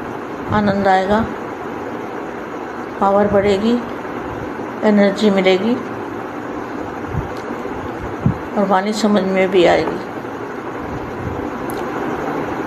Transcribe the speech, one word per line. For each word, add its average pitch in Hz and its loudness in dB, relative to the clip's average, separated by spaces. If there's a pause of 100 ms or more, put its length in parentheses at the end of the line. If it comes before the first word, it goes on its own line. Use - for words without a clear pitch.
(560)
आनंद 202 2
आएगा, 190 4 (1800)
पावर 202 6
बढ़ेगी, 202 4 (1160)
एनर्जी 202 6
मिलेगी 190 4 (2750)
और 202 4
वाणी 202 4
समझ 208 4
में 190 4
भी 185 6
आएगी। 165 4 (2750)